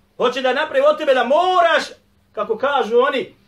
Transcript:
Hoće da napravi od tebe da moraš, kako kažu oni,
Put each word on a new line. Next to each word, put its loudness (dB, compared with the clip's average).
Hoće -2
da 0
napravi -2
od 0
tebe 0
da 2
moraš, 2
kako -6
kažu 0
oni, -2